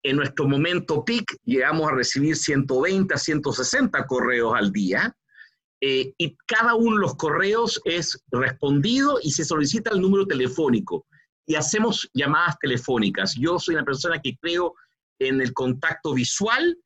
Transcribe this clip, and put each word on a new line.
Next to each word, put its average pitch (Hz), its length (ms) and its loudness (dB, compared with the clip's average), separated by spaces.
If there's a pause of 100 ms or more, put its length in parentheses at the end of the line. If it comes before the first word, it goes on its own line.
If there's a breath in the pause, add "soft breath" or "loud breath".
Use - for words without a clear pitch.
En 139 140 0
nuestro 139 300 -2
momento 151 580 0
peak 233 400 -2
llegamos 151 440 2
a 135 60 0
recibir 139 400 0
ciento 139 460 0
veinte 190 320 2
a 143 40 0
ciento 151 360 -2
sesenta 147 520 0
correos 120 500 0
al 101 180 2
día, 104 420 0 (680 loud breath)
eh, 131 360 0
y 165 180 -4 (100)
cada 233 300 2
uno 226 220 4
de 202 40 2
los 165 140 0
correos 196 720 0
es 165 360 -4 (100)
respondido 143 920 2
y 151 100 -4
se 156 140 -2
solicita 165 460 0
el 190 100 2
número 196 260 4
telefónico. 127 800 0 (380 soft breath)
Y 156 100 0
hacemos 214 580 -2
llamadas 156 460 0
telefónicas. 117 760 0
Yo 165 240 0
soy 170 160 -2
una 147 80 0
persona 156 380 -2
que 131 160 -6
creo 170 380 -2 (440 soft breath)
en 131 220 2
el 120 120 0
contacto 139 600 -2
visual 240 720 0